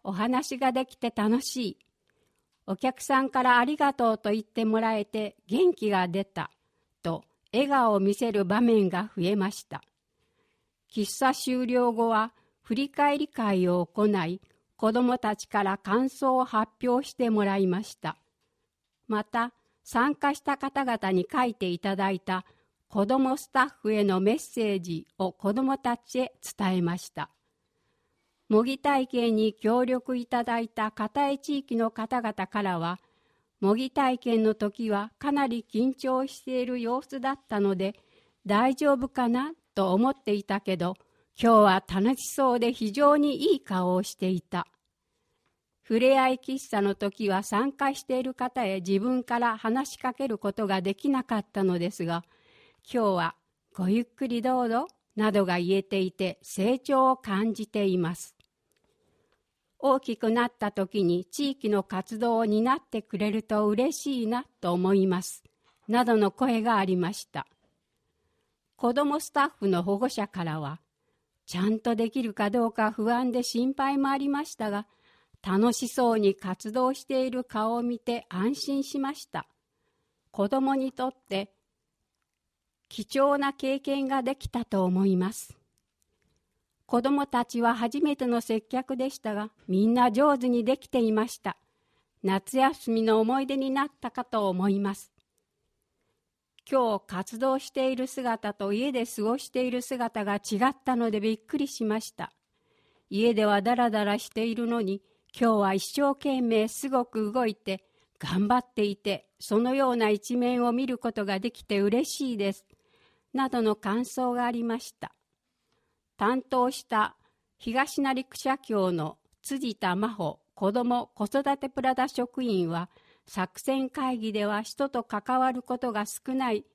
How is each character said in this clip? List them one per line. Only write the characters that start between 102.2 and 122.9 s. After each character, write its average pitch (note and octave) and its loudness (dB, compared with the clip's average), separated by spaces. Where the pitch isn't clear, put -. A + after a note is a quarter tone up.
家 A3 2
で G#3+ 4
は G3+ 4
ダ A#3+ 2
ラ A#3+ 2
ダ G#3 0
ラ G3+ 0
し - -10
て A3+ -4
い A3+ -2
る A#3 -2
の A#3 0
に、 G3 -2
今 A#3 4
日 - 6
は G3 2
一 - -2
生 C#4+ 2
懸 C4+ -2
命 A3+ 2
す - -8
ご B3+ 2
く G#3+ -4
動 B3 0
い G#3+ -2
て、 F#3+ -8
頑 F#3+ 0
張 B3 2
っ - -20
て G#3+ 2
い G3+ -2
て、 - -6
そ G#3 0
の B3+ 2
よ C4+ 2
う A#3+ 0
な A3 2
一 G#3+ 0
面 B3 2
を A#3+ 2
見 B3+ 0
る A#3+ -4
こ A#3 -4
と G#3 -4
が G3 -2
で A3+ -4
き - -20
て G3+ 0
嬉 A3+ 2
し C4 -4
い - -6
で G3 0
す。 - -18
な C4+ 0
ど A#3+ 0
の G#3+ 2
感 G#3+ -2
想 B3 -2
が B3 -2
あ A#3+ 0
り A#3 -4
ま A3+ -2
し - -14
た。 - -14
担 B3 0
当 B3+ 0
し - -14
た - -2
東 C4 -2
成 C4+ 0
区 - -18
社 C4+ -2
協 G3 0
の D#3+ -4
辻 C4 -6
田 F3+ -2
真 G#3 -2
帆 F#3+ -6
子 G3 0
ど A#3+ 0
も A#3+ -2
子 G#3 -4
育 C#4 0
て C#4 -8
プ B3+ -6
ラ C4 2
ダ C4 0
職 B3 -4
員 F#3+ 0
は、 E3+ -4